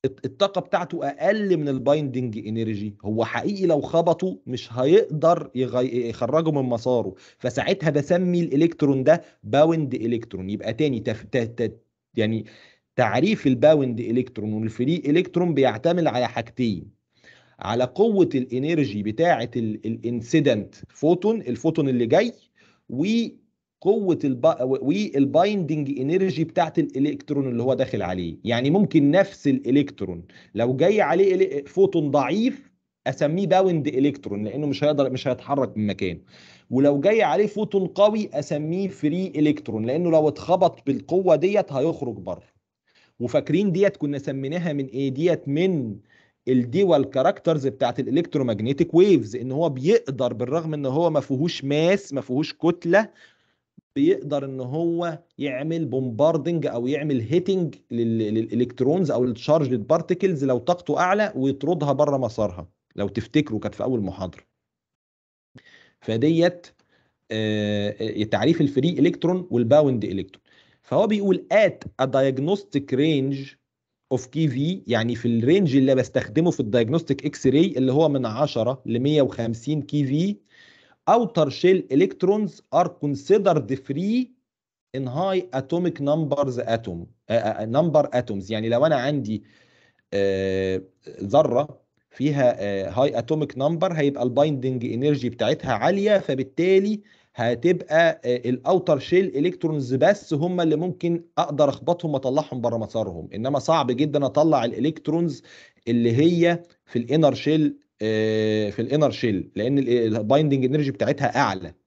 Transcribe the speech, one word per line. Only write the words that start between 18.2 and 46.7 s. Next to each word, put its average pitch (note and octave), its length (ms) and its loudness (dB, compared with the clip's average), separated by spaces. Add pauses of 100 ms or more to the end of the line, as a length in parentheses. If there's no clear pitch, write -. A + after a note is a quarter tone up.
الانرجي B2+ 680 -2
بتاعه A#2 520 0
ال-، A2 300 -4
الانسيدنت A#2 880 -2 (140)
فوتون، F3+ 520 0
الفوتون C#3 480 -2
اللي A#2+ 160 0
جاي، F#3+ 280 2 (560)
و C#3 160 -4 (760)
قوة F#3+ 420 2
الب-، C3+ 380 0
و-، C3 260 -2
والبايندنج D3+ 1120 0
انرجي D#3+ 440 0
بتاعت E3 360 -2
الالكترون C#3 680 -2
اللي A#2 160 -4
هو C3 100 2
داخل A#2 280 -2
عليه. F2 420 -6
يعني A#2+ 260 0
ممكن D3+ 420 4
نفس F#3+ 360 0
الالكترون A2+ 760 -2 (320)
لو A#2+ 200 0
جاي G3 260 4
عليه F3+ 340 4
إلي-، C#3+ 320 -2
فوتون F3+ 440 2
ضعيف F3 580 0 (380)
اسميه D#3+ 400 -2
باوند F3 400 2
الكترون B2+ 560 -2
لانه C3+ 240 -6
مش C#3 160 -2
هيقدر، C#3+ 260 2
مش B2+ 180 -6
هيتحرك A#2+ 500 -4
من G#2+ 100 0
مكانه، F#2+ 320 -4 (500)
ولو C#3 300 2
جاي G#3 240 4
عليه F3 240 2
فوتون G3 400 -2
قوي G#3+ 460 2
اسميه D#3 540 -4
فري F3 480 -4
الكترون C#3+ 500 0
لانه E3 260 0
لو D#3 160 4
اتخبط F3 600 0
بالقوة E3 480 2
ديت F#3 380 0
هيخرج C3+ 420 -2
بره. F2+ 280 -12 (760)
وفاكرين D#3+ 520 0
ديت G3 260 2
كنا C#3+ 200 -4
سميناها C#3+ 560 -6
من C#3 120 -4
ايه؟ C3+ 240 -4
ديت D3+ 380 0
من C#3+ 480 -2 (520)
الديوال C3 640 2